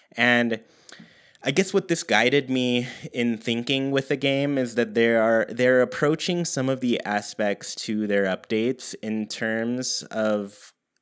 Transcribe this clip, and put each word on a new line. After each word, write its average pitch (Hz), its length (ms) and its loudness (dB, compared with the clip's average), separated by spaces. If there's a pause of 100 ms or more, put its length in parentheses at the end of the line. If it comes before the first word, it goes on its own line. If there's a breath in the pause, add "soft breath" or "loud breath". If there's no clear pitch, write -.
(140 soft breath)
And 120 480 2 (800 loud breath)
I 135 80 -2
guess 185 220 0
what 190 160 0
this 165 140 -2
guided 123 460 2
me 127 380 0 (240 loud breath)
in 120 260 -2
thinking 127 540 -2
with 135 160 0
the 147 80 0
game 139 420 0
is 120 180 -2
that 113 180 0
there 117 280 4
are, 113 280 4
they're 127 320 4
approaching 156 640 0
some 131 240 -2
of 131 100 -2
the 120 240 0
aspects 104 720 -2
to 107 320 -4
their 101 180 2
updates 110 760 -2
in 107 260 -4
terms 117 760 -4
of 104 680 -4 (300)